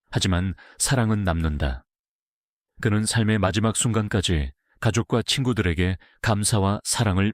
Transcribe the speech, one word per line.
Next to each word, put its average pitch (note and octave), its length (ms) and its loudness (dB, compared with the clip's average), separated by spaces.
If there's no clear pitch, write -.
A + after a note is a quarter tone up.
하지만 F#2 460 0
사랑은 A2 440 2
남는다." D2+ 640 -2
그는 G#2+ 240 0
삶의 G#2+ 320 2
마지막 G2+ 380 0
순간까지 G2+ 760 -2
가족과 A2+ 420 0
친구들에게 F#2 760 0
감사와 G#2 640 0
사랑을 G2+ 500 0